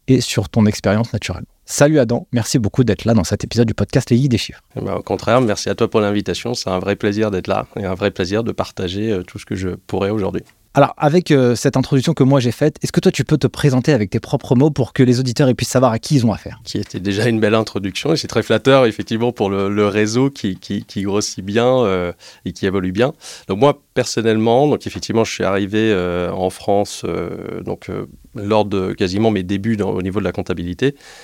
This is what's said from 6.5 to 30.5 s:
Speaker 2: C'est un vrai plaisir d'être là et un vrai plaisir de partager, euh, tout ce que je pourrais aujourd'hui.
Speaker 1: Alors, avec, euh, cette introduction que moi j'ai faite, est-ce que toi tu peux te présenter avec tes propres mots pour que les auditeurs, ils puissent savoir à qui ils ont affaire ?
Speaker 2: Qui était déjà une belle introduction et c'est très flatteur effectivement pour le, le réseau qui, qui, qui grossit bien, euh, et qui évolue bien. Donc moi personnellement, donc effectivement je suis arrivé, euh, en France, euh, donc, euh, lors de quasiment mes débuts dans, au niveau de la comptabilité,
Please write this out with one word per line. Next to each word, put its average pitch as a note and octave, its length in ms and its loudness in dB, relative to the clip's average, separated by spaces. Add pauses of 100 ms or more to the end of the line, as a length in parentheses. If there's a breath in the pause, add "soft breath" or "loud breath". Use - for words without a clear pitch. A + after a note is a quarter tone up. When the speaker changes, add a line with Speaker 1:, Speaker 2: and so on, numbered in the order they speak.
Speaker 2:
C'est - 160 -6
un F#2 100 0
vrai G2 180 -2
plaisir G#2+ 340 -2
d'être F#2 160 -4
là G#2 200 -2 (140)
et G2+ 60 -4
un F#2 80 -2
vrai G2+ 160 0
plaisir G2+ 340 -2
de G#2 80 -4
partager, G2 580 -6
euh, F#2 120 -2
tout - 160 -14
ce - 80 -16
que - 80 -6
je F#2 160 -4
pourrais F#2+ 400 -4
aujourd'hui. F#2+ 320 -2 (320)
Speaker 1:
Alors, C#3+ 240 4
avec, D#3 340 2
euh, B2 240 4
cette C3+ 200 0
introduction C3 360 0
que - 100 2
moi C3+ 180 6
j'ai A#2+ 120 0
faite, D3+ 300 0
est-ce - 100 -6
que E3+ 80 2
toi G3 100 4
tu - 140 -2
peux D3+ 140 2
te B2 100 0
présenter C3 440 2
avec G#2+ 180 2
tes A#2 100 -2
propres - 340 -2
mots C#3+ 160 4
pour C3+ 220 -4
que C3+ 100 2
les B2 160 4
auditeurs, C3 300 2
ils B2 80 2
puissent - 140 -6
savoir B2+ 220 4
à A2+ 60 -2
qui - 160 -2
ils B2 120 4
ont G#2+ 60 4
affaire ? G2 300 -10
Speaker 2:
Qui - 160 -8
était G#2 220 -8
déjà G2+ 260 0
une A2+ 140 2
belle G#2+ 140 2
introduction G#2+ 580 -2
et D#3+ 40 2
c'est A2+ 120 -6
très A2+ 140 0
flatteur C3 440 4
effectivement A2+ 460 -2
pour G2+ 180 0
le, G2 200 0
le G#2 180 2
réseau G#2+ 420 2
qui, G2 260 -4
qui, G2+ 280 -8
qui - 180 -6
grossit G2+ 420 -4
bien, A#2 340 2
euh, F#2 340 0 (320 loud breath)
et F#2+ 80 -6
qui - 140 -4
évolue F#2 260 0
bien. A#2+ 220 0 (340 loud breath)
Donc F#2+ 100 -2
moi C#3+ 240 4 (120)
personnellement, A#2 720 2
donc A#2+ 180 -2
effectivement A2 380 -2
je - 80 -6
suis - 100 -6
arrivé, G2+ 480 0
euh, F2+ 400 0
en F#2 200 -2
France, - 540 -2
euh, F#2 580 -6
donc, F#2+ 260 -10
euh, G2 180 -8 (300)
lors G#2+ 300 0
de F#2+ 260 -2
quasiment G2+ 400 0
mes G2 100 -2
débuts G2+ 360 -2
dans, G2+ 120 -2
au G2 120 -4
niveau F#2+ 180 -2
de F#2+ 40 -4
la F#2 80 -2
comptabilité, F2+ 640 -4 (300 loud breath)